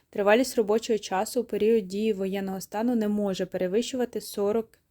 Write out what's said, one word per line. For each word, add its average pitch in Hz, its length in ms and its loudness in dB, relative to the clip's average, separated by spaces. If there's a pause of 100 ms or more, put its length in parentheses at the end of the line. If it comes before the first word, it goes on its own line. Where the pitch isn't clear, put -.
Тривалість 214 480 2
робочого 214 420 2
часу 214 420 -2
у - 20 -2
період 214 440 2
дії 208 260 0
воєнного 190 480 -4
стану 233 340 -2
не 214 120 2
може 202 380 0
перевищувати 214 760 -2
сорок 214 580 -4 (120)